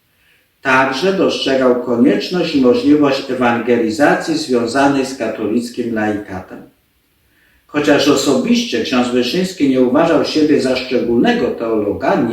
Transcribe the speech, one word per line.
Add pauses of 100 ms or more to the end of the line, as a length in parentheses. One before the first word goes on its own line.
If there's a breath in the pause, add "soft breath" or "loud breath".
(640)
Także
dostrzegał
konieczność
i
możliwość
ewangelizacji
związanej
z
katolickim
laikatem. (1040)
Chociaż
osobiście
ksiądz
Wyszyński
nie
uważał
siebie
za
szczególnego
teologa,